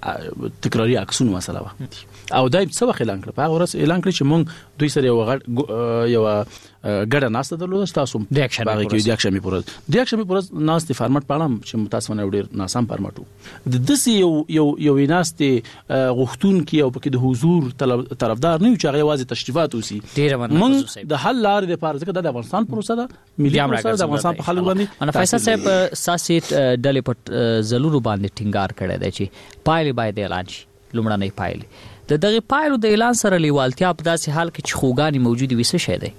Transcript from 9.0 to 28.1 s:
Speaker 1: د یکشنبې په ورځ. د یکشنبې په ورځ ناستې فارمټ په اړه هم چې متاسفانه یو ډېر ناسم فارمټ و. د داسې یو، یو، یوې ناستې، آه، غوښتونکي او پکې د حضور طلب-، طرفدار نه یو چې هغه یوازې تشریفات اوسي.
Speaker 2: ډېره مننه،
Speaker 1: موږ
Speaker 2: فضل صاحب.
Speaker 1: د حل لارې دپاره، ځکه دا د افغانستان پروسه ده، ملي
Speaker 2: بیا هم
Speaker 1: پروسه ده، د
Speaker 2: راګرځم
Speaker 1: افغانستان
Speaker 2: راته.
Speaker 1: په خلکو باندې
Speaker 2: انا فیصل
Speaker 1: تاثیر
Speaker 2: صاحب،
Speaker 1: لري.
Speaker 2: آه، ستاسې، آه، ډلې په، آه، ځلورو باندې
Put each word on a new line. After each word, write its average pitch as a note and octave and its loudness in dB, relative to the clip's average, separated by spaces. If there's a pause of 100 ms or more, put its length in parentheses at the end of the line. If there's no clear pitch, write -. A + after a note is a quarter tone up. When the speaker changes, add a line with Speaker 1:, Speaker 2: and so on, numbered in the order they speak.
Speaker 1:
د A2+ 2
یکشنبې G2 0
په F#2+ -4
ورځ. F#2 -2 (260)
د C#3 2
یکشنبې A3+ 0
په F#3 -2
ورځ F#3+ -2 (240)
ناستې E3 0
فارمټ C3+ 2
په C#3+ 0
اړه D#3 0
هم B2+ -2
چې - -8
متاسفانه G#2+ -4
یو G2 -2
ډېر G2+ 0 (160)
ناسم A2+ -2
فارمټ G2+ -6
و. - -16 (500)
د - 2 (140)
داسې C#4 2
یو، F3 2 (120)
یو، D3+ 4 (200)
یوې C#3 4
ناستې، D3 0 (380)
آه، C3 2 (100)
غوښتونکي D#3+ 2
او C3 4
پکې C3 -4
د - 2
حضور D3+ 2 (180)
طلب-، B2+ 0 (160)
طرفدار C#3+ 2
نه G#3+ 4
یو B3 6
چې E3+ -2
هغه C#3+ 2
یوازې D3+ 2
تشریفات B2 -2
اوسي. G#2 -6 (140)
Speaker 2:
ډېره C#3+ 2
مننه، A#2+ 0
Speaker 1:
موږ B3+ 4
Speaker 2:
فضل C4+ 2
صاحب. - -14
Speaker 1:
د D#3 -2
حل D#3+ 0 (120)
لارې G3+ 2
دپاره، D#3 -2
ځکه E3+ -6
دا F3+ -2
د E3+ -2
افغانستان C#3+ -2
پروسه A3 -4
ده، B3 -4 (280)
ملي C#3+ 4
Speaker 2:
بیا C#3+ 2
هم C3+ 0
Speaker 1:
پروسه A#2 -2
ده، A3+ 0
د A3+ 0
Speaker 2:
راګرځم F#3 0
Speaker 1:
افغانستان D3 0
Speaker 2:
راته. E3 -8
Speaker 1:
په - -4
خلکو F3+ 0
باندې F#3+ 0 (160)
Speaker 2:
انا D3 -2
فیصل F#3 2
Speaker 1:
تاثیر G#3+ -2
Speaker 2:
صاحب، A3 2
Speaker 1:
لري. G3 2
Speaker 2:
آه، F#3 2 (140)
ستاسې، E3+ 0
آه، C3+ 4
ډلې C3+ 0
په، B2+ -2
آه، A2+ 0
ځلورو B2+ 2
باندې G#2 0